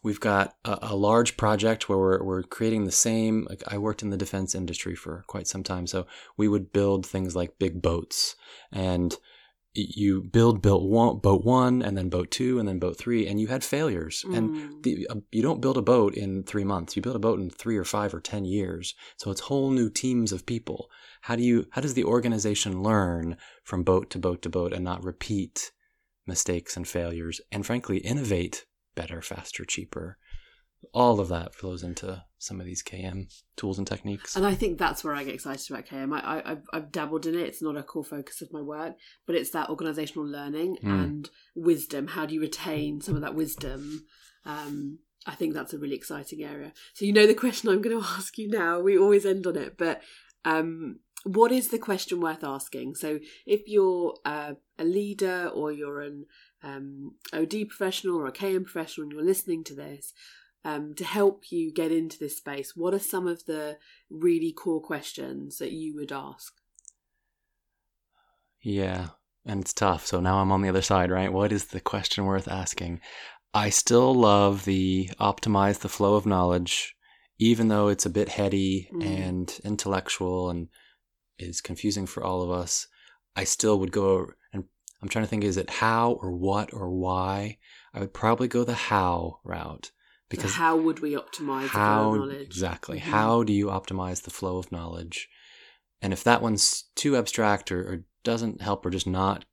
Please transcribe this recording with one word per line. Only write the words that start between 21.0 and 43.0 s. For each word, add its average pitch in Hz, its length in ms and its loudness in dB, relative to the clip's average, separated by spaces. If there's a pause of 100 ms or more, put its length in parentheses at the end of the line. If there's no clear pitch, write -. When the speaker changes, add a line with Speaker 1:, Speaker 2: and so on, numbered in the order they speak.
Speaker 1:
How 117 120 -2
do 117 80 0
you, 120 300 6
how 135 80 -4
does 135 140 -2
the 120 100 2
organization 107 800 2
learn 87 520 2 (280)
from 92 180 -2
boat 92 280 4
to - 100 -6
boat 87 220 -2
to 87 60 -6
boat 87 240 -2
and 90 120 -4
not 90 180 -4
repeat 92 680 -6 (520)
mistakes 90 520 -2
and 87 100 -8
failures, 85 540 -6 (100)
and 104 160 -6
frankly, 117 320 -2
innovate 101 640 -2 (300)
better, 85 280 -10
faster, - 420 -12
cheaper? - 540 -10 (760)
All 117 260 6
of 90 80 -2
that 85 260 -4
flows 90 280 -10
into 90 420 -10 (140)
some 98 220 -10
of 90 60 -12
these 90 160 -10
K - 160 -14
M 92 300 -8 (280)
tools 95 220 -4
and 98 80 -2
techniques. 101 500 -6
Speaker 2:
And 196 100 4
I 196 80 4
think 339 240 -2
that's - 260 0
where 151 100 -4
I 143 100 -6
get - 100 -8
excited - 360 -10
about 120 160 -10
K 139 100 -14
M. 135 160 -4
I, 147 80 -4
I, - 320 -6
I've, 147 100 -10 (100)
I've 151 200 -8
dabbled 156 340 -4
in 165 80 0
it. 170 120 -2
It's - 160 -10
not 151 140 -4
a 143 60 -8
core 151 220 -8
focus - 380 -12
of 139 100 -16
my 151 100 -10
work, 151 320 -8 (320)
but 170 100 -2
it's 139 140 0
that 156 200 -4
organizational 156 560 -6
learning 147 560 -6
Speaker 1:
Mm. 98 220 0
Speaker 2:
and 147 260 -6 (260)
wisdom. 151 520 0
How 156 180 -6
do 156 80 -6
you 156 60 -2
retain 151 600 -4